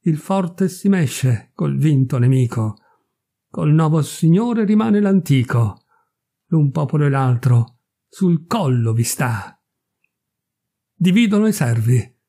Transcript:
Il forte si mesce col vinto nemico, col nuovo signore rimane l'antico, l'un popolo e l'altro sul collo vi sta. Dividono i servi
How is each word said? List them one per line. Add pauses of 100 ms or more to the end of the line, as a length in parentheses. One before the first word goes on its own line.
Il
forte
si
mesce
col
vinto
nemico, (720)
col
nuovo
signore
rimane
l'antico, (640)
l'un
popolo
e
l'altro (280)
sul
collo
vi
sta. (1400)
Dividono
i
servi (120)